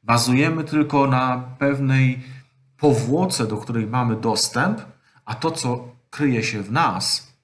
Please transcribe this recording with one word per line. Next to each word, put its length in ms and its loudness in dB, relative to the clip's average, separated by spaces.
Bazujemy 600 2
tylko 440 2
na 300 2
pewnej 640 2
powłoce, 720 2
do 100 -4
której 300 -4
mamy 280 0
dostęp, 680 -2
a 100 -10
to, 160 -4
co 440 -6
kryje 340 0
się 200 -4
w 80 -8
nas 640 -2